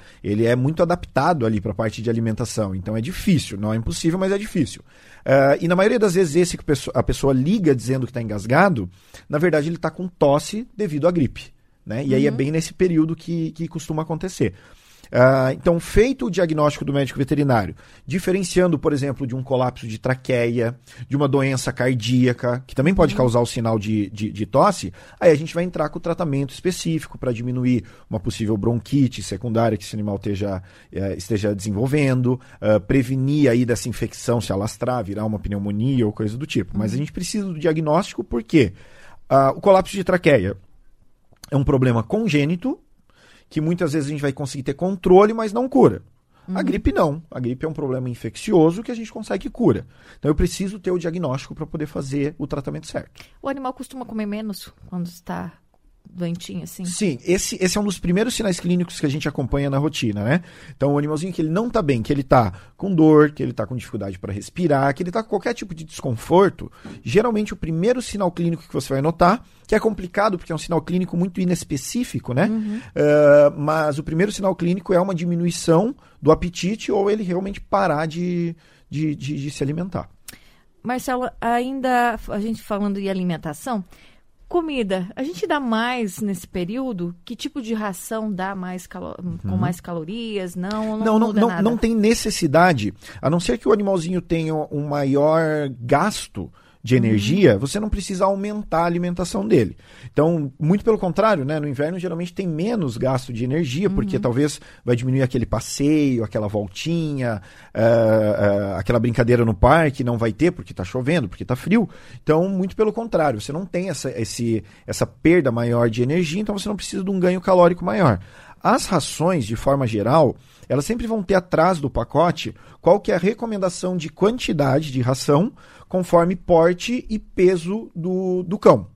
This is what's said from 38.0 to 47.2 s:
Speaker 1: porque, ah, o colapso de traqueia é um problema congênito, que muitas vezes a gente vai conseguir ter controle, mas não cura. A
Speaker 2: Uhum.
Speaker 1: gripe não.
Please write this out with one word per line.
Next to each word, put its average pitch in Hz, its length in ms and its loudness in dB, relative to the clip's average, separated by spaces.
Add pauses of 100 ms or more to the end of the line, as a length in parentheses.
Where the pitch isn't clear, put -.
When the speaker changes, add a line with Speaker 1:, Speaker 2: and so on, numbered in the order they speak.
Speaker 1:
porque, 117 520 2 (520)
ah, 135 300 4
o 165 60 -10
colapso 190 340 6
de 190 80 -4
traqueia 143 500 2 (960)
é 139 60 -2
um 139 80 2
problema 127 380 2
congênito, 180 760 0 (720)
que 156 120 -2
muitas 165 320 0
vezes 147 140 -2
a - 40 -6
gente 147 80 -6
vai 143 100 0
conseguir 139 320 -8
ter 135 120 -6
controle, 190 580 6
mas 220 220 -4
não 240 160 0
cura. 175 320 6 (440)
A 185 120 -4
Speaker 2:
Uhum. 185 60 0
Speaker 1:
gripe 202 280 0
não. 165 380 0